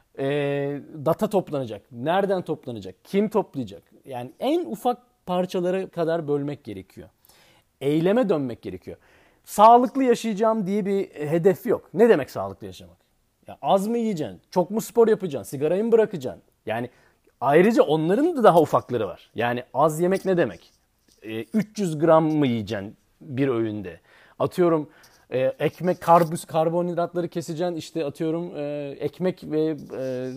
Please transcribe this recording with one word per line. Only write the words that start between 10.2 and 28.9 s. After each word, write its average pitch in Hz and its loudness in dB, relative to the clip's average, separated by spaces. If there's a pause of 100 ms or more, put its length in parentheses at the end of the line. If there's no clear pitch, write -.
diye 196 -2
bir 196 -2
hedef 165 0
yok. - -2
Ne 214 6
demek 160 4
sağlıklı 98 -8
yaşamak? 87 -18 (500)
Ya - -20
az 185 2
mı 233 -2
yiyeceksin? 151 -4 (100)
Çok 180 0
mu 214 -4
spor 226 4
yapacaksın? 151 -2
Sigarayı 156 0
mı 226 -2
bırakacaksın? 190 0 (240)
Yani 120 -6 (500)
ayrıca 180 6
onların 180 2
da 240 2
daha 175 8
ufakları 120 0
var. - -16
Yani 120 -2 (100)
az 156 2
yemek 185 0
ne 185 0
demek? 117 -2 (500)
E, 110 -8
üç - -4
yüz 170 -4
gram 160 4
mı 156 0
yiyeceksin 107 -4 (240)
bir 139 -4
öğünde? 107 -4 (380)
Atıyorum 160 0 (420)
E, 127 -2
ekmek, 147 -2
karbus-, 170 2
karbonhidratları 170 -2
keseceksin. 170 -6
İşte 160 -8
atıyorum, 160 -6
e, 147 -8